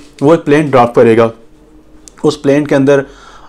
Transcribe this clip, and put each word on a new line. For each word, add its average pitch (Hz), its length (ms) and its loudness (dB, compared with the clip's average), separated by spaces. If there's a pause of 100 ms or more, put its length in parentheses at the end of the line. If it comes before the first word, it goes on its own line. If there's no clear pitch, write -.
(220)
वो 156 120 2
एक 165 60 0
plan 147 300 -2
draft 120 240 0
करेगा। 117 360 2 (920)
उस 147 120 -2
plan 143 300 -2
के 151 80 -4
अंदर 139 300 0 (440)